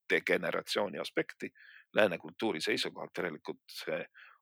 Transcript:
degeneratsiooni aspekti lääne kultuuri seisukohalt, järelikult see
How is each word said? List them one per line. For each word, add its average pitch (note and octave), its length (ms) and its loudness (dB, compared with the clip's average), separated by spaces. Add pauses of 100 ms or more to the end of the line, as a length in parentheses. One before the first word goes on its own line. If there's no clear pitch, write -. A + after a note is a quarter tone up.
degeneratsiooni F2 920 2
aspekti - 480 -4 (480)
lääne G2 240 6
kultuuri - 400 -2
seisukohalt, F#2 560 -2
järelikult D#2+ 540 -6
see - 340 -4 (360)